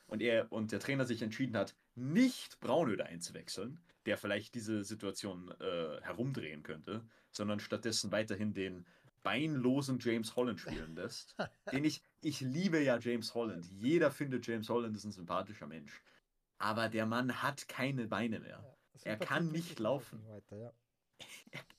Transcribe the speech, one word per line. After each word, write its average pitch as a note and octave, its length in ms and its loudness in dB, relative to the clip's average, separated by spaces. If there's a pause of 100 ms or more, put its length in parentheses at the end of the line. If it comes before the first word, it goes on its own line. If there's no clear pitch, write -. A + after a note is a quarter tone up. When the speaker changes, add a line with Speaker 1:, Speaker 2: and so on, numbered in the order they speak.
Speaker 1:
und G#2+ 160 -4
er A2+ 300 4
und A2 200 0
der G2 80 0
Trainer C#3 240 2
sich A#2+ 180 0
entschieden A2 340 0
hat, G2 180 0 (220)
nicht F3 640 2
Braunöder A#2+ 460 4
einzuwechseln, E2+ 720 -8 (260)
der G2+ 100 4
vielleicht G#2 380 -2
diese A2 300 -2
Situation, F#2+ 680 -6 (100)
äh, E2+ 420 -2
herumdrehen F2 600 -4
könnte, D#2+ 420 -8 (280)
sondern G#2 260 0
stattdessen G#2+ 540 -2
weiterhin G#2+ 420 0
den F#2 320 -4 (380)
beinlosen C3 760 2
James A2+ 380 0
Holland A#2+ 240 2
spielen D#2+ 340 -6
lässt, - 440 -8
Speaker 2:
<laughs> - 340 -6
Speaker 1:
den C#3 120 2
ich, D3+ 160 2 (200)
ich D3+ 200 -2
liebe D#3+ 400 4
ja B2+ 180 6
James A#2+ 360 -2
Holland. G2 320 -2
Jeder C3+ 460 4
findet, C3 340 -2
James A2+ 220 0
Holland A2+ 280 2
ist F#2+ 60 -8
ein G#2 80 -6
sympathischer F#2+ 560 -4
Mensch. D2 340 -12 (580)
Aber A2 300 2
der A2 180 2
Mann A#2+ 360 2
hat C3+ 240 0
keine C3 400 0
Beine A2 320 0
mehr. - 240 -12
Speaker 2:
Ja, - 140 -20 (160)
Speaker 1:
Er - 80 -20
Speaker 2:
Sympathie G#2+ 260 -4
Speaker 1:
kann C#3 240 2
Speaker 2:
kriegt - 20 -2
Speaker 1:
nicht E3+ 280 -4
Speaker 2:
er - 20 0
Speaker 1:
laufen. A2+ 460 0
Speaker 2:
weiter, G#2 280 -16
ja. A#2 160 -12 (800)
Speaker 1:
Er - 140 -12 (140)